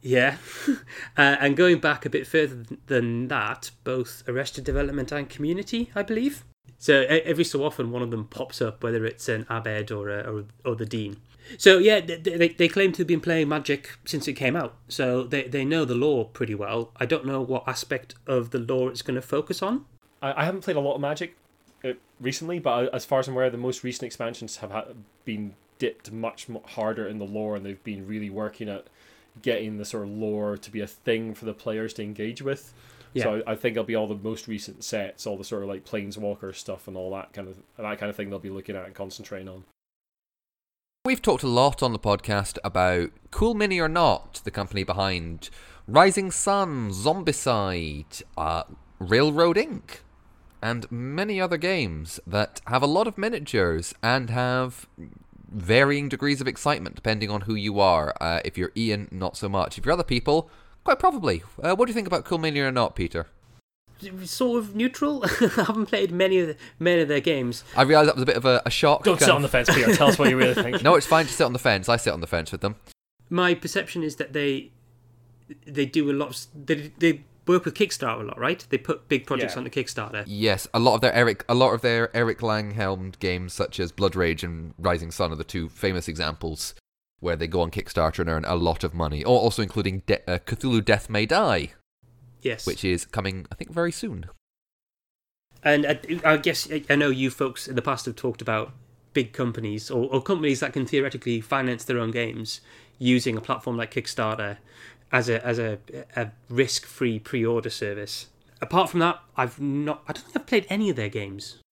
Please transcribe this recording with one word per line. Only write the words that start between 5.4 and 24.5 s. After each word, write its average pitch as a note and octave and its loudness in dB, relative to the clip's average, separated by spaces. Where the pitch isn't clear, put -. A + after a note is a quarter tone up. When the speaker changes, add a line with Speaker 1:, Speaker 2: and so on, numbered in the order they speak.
Speaker 1:
I G3+ -2
believe. A#3 -2
So C#3 6
e-, B2+ 2
every E3 0
so C#3 -2
often, C#3 -4
one B2 -4
of A#2+ -4
them A2 -6
pops - -8
up, A2 -4
whether A#2 -2
it's - -6
an A2 -2
Abed A2 -6
or G#2 -6
a, G#2 -6
or, G#2+ -8
or B2 -2
the A2 -6
Dean. G#2+ -6
So F#3+ 10
yeah, G#3 6
th-, E3 -8
th-, E3 -2
they, E3+ 6
they E3+ 4
claim G3 2
to E3+ -8
have F3 0
been D#3+ 2
playing D#3+ 2
Magic D3 -4
since C#3+ -4
it C#3+ -4
came C3+ 0
out, C#3 -4
so B2+ 0
they, C3+ -2
they C3 -4
know D#3+ 2
the B2 0
lore B2+ 2
pretty G#2+ -4
well. G#2+ -4
I C3 -2
don't C3+ 0
know C3+ -2
what B2+ -4
aspect - -6
of A#2+ 0
the C3 -2
lore B2+ 0
it's B2 -10
gonna B2+ -4
focus D3+ -4
on. A#3 -2
Speaker 2:
I, C4+ -2
I - 2
haven't F#3 -4
played F3 -2
a C#3+ 2
lot C#3 0
of C3+ -4
Magic, D3+ -6
uh, B2+ -4
recently, D#3+ -4
but C#3+ 0
I, B2 0
as A2+ -6
far C3+ 2
as C3 -4
I'm C3+ -6
aware, B2+ 2
the A#2+ -8
most B2+ -4
recent B2 -6
expansions A#2 -8